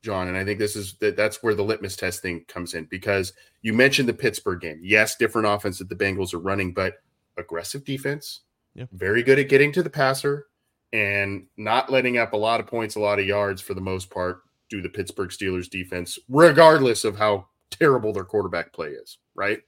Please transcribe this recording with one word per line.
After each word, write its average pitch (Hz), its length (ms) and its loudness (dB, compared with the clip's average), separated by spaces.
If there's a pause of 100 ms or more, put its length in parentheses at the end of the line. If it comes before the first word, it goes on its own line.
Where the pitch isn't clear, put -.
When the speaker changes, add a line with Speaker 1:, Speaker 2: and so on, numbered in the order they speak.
Speaker 1:
John. 92 240 -4
And 90 100 -4
I 98 80 -2
think 101 140 -4
this 104 160 -2
is, 98 240 -10
that, 104 180 0
that's 104 240 -2
where 110 140 0
the 101 80 -2
litmus 101 320 -4
test 92 260 -6
thing 85 260 -8
comes 87 280 -10
in, 80 100 -8
because 95 480 -4 (300)
you 110 100 -2
mentioned 131 340 6
the 117 60 0
Pittsburgh 98 480 -2
game. 78 220 -10
Yes, 107 320 4
different 110 320 0
offense 101 320 -2
that 92 100 -14
the - 60 -10
Bengals 95 400 -4
are 85 40 -4
running, 98 320 -2
but 92 300 -4 (340)
aggressive 85 480 -10
defense, 139 580 -8 (340)
Speaker 2:
Yeah. 123 160 -16
Speaker 1:
very 98 320 0
good 135 160 6
at 139 100 0
getting 139 220 6
to 180 120 -2
the - 60 -4
passer 143 560 -2 (480)
and 101 540 -2 (100)
not 110 340 0
letting 123 280 2
up 113 140 -2
a 107 40 0
lot 113 220 0
of 113 80 -8
points, 113 260 -6
a 107 60 -8
lot 104 180 2
of 98 80 0
yards 98 340 0
for - 140 -10
the 92 80 -8
most 95 300 -6
part, 90 300 -6 (280)
do 101 120 -8
the 87 80 -6
Pittsburgh 95 420 -8
Steelers 92 380 -6
defense, 90 480 -10 (120)
regardless 147 760 8
of 104 140 -2
how 104 300 0 (220)
terrible 120 440 2
their 98 100 -4
quarterback 90 480 -4
play 78 180 -8
is, 64 280 -16 (180)
right? 98 320 -2